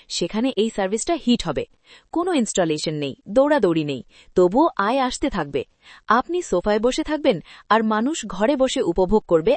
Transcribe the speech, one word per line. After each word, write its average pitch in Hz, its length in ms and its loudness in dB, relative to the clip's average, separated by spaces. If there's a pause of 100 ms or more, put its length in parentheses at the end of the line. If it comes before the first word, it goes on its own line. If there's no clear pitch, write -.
সেখানে 226 480 -4
এই 220 200 0
সার্ভিসটা 214 380 -2
হিট 240 300 0
হবে। 135 220 -6 (460)
কোনো 349 220 -2
ইনস্টলেশন 165 600 -2
নেই, 143 220 -6 (120)
দৌড়াদৌড়ি 202 560 2
নেই, 135 180 -6 (320)
তবুও 196 420 4
আয় 226 220 0
আসতে 262 320 -2
থাকবে। 143 340 -6 (440)
আপনি 339 340 0
সোফায় 208 360 0
বসে 254 240 0
থাকবেন 294 380 0 (280)
আর 220 160 4
মানুষ 226 420 -2
ঘরে 214 300 0
বসে 254 260 0
উপভোগ 185 420 2
করবে 175 320 4